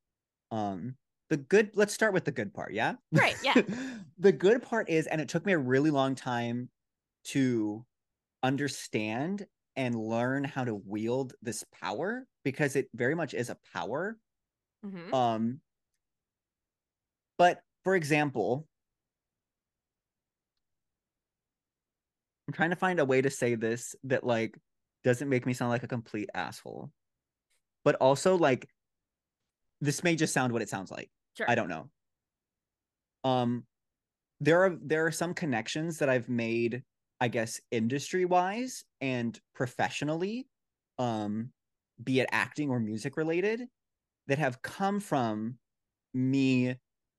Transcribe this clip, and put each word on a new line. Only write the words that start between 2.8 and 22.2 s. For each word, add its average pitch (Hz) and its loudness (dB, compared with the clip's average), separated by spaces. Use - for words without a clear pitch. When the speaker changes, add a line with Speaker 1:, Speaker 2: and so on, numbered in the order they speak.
Speaker 2:
Right, - 4
yeah. 277 4
Speaker 1:
<laughs> 240 0
The 185 6
good 190 4
part - -2
is, 160 2
and 156 -2
it 135 -4
took 160 -4
me 196 4
a 165 4
really 135 4
long 135 2
time 120 -4
to 117 0
understand 135 -2
and 123 -2
learn 117 -2
how 135 -4
to 117 -2
wield 113 -4
this 107 -8
power, 180 -6
because 139 0
it 135 0
very 120 0
much 165 -4
is 123 -4
a 92 -10
power. 147 -6
Speaker 2:
Mm-hmm. 185 -8
Speaker 1:
Um, 117 0
but, 175 6
for 190 4
example, 143 2